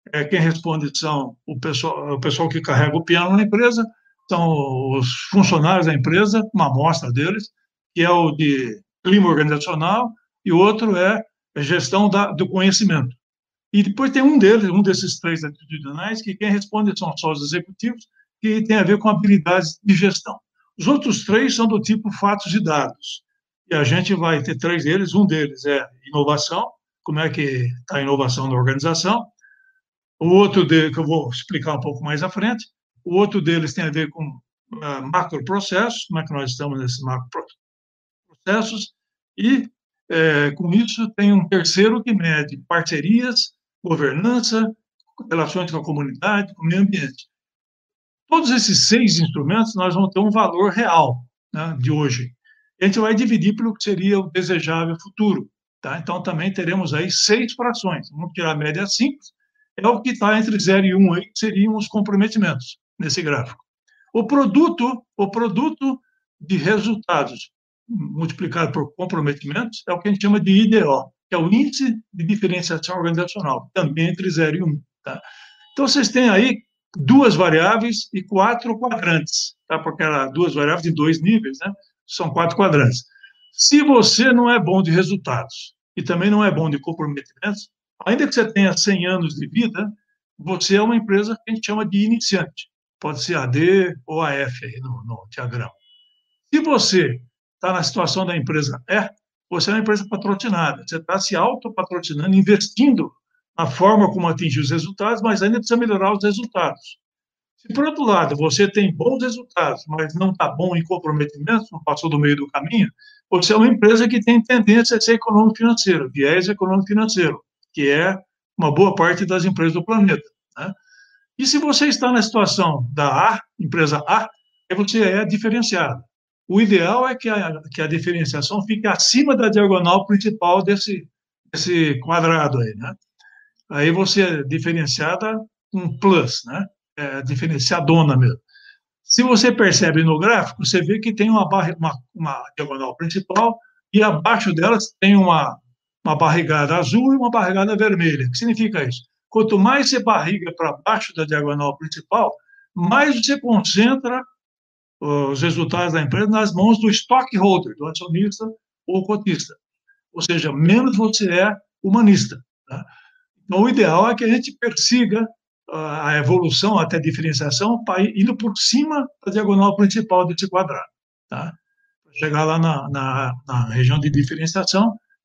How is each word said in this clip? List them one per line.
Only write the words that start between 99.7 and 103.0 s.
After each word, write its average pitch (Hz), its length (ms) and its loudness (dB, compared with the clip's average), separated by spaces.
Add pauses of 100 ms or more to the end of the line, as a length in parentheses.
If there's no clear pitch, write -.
uma 220 60 0
empresa 208 280 -2
patrocinada. 190 800 -4
Você 165 120 -10
tá 180 200 -4
se 190 160 -4
autopatrocinando, 185 1000 -2
investindo 202 760 4 (440)